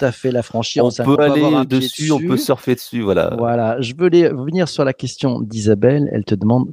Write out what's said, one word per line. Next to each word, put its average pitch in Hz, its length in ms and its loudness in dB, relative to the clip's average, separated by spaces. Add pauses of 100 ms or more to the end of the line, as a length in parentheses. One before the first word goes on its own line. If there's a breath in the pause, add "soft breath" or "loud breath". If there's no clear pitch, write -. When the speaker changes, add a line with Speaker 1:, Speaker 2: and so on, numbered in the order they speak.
Speaker 1:
à 131 120 0
fait - 180 -6
la 123 140 -2
franchir. 117 400 -2
Speaker 2:
On 123 60 2
Speaker 1:
Ça, 117 140 -4
Speaker 2:
peut 135 80 4
Speaker 1:
on 147 40 4
peut 147 80 4
avoir 147 240 2
Speaker 2:
aller 156 80 2
Speaker 1:
un 131 100 2
pied 131 140 0
Speaker 2:
dessus, 147 320 -2
on 143 60 2
peut 165 100 -2
Speaker 1:
dessus. 233 160 0
Speaker 2:
surfer 131 320 0
dessus, - 260 -8
voilà. 87 340 0
Speaker 1:
Voilà. 117 440 -2
Je 123 180 -6
veux 180 100 2
les, 170 200 4
revenir 151 400 -2
sur - 160 -2
la 131 80 0
question 123 480 -4
d'Isabelle. 113 720 2
Elle 104 120 -2
te 107 120 -2
demande 113 360 2